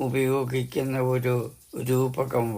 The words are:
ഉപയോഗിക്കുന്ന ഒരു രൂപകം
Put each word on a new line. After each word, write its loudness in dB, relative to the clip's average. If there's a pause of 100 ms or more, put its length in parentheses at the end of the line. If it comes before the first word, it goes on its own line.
ഉപയോഗിക്കുന്ന 0 (200)
ഒരു 2 (540)
രൂപകം 2 (120)